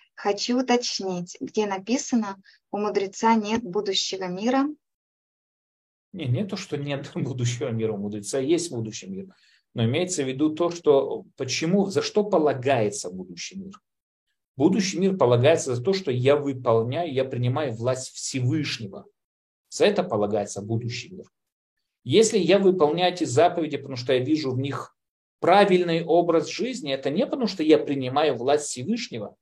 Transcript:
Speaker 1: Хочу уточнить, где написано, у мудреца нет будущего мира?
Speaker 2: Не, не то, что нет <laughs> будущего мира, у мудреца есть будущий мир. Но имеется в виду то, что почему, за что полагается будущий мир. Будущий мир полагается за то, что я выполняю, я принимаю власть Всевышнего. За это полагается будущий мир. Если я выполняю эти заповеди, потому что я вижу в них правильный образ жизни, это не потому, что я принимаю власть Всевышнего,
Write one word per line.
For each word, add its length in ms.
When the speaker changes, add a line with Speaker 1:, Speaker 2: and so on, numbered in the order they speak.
Speaker 1:
Хочу 420
уточнить, 840
где 260
написано, 720
у 60
мудреца 580
нет 260
будущего 680
мира? 380
Speaker 2:
Не, 140
не 180
то, 100
что 220
нет 340
<laughs> 40
будущего 560
мира, 200
у 60
мудреца 420
есть 320
будущий 360
мир. 280
Но 100
имеется 400
в 60
виду 260
то, 160
что 540
почему, 520
за 140
что 220
полагается 880
будущий 480
мир. 140
Будущий 400
мир 180
полагается 600
за 80
то, 100
что 160
я 260
выполняю, 800
я 100
принимаю 500
власть 360
Всевышнего. 960
За 160
это 160
полагается 640
будущий 500
мир. 160
Если 360
я 180
выполняю 560
эти 120
заповеди, 520
потому 200
что 160
я 60
вижу 320
в 80
них 380
правильный 640
образ 440
жизни, 440
это 200
не 160
потому, 200
что 140
я 160
принимаю 560
власть 340
Всевышнего, 760